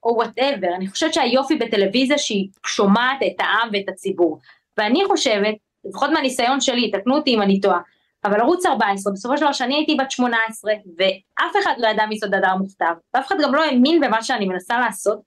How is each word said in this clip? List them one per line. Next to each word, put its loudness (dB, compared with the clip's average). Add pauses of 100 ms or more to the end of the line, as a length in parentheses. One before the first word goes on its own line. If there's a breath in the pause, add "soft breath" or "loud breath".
או 0
whatever. -2
אני -6
חושבת -2
שהיופי 0
בטלוויזיה 0
שהיא -2 (180)
שומעת 2
את -2
העם 0
ואת -4
הציבור. -2 (400 soft breath)
ואני 2
חושבת 0 (300)
לפחות -2
מהניסיון 0
שלי, 0
תקנו 0
אותי 0
אם 2
אני 2
טועה, 2 (440 soft breath)
אבל 2
ערוץ 2
ארבע 2
עשרה, -2
בסופו -4
של 0
דבר 2
שאני -2
הייתי 0
בת -2
שמונה 0 (120)
עשרה, -6 (260)
ואף -2
אחד 0
לא 0
ידע 0
מי -6
זאת -2
הדר 2
מוכתר, -2 (220)
ואף 0
אחד -2
גם 0
לא 2
האמין 4
במה 0
שאני -2
מנסה -2
לעשות -2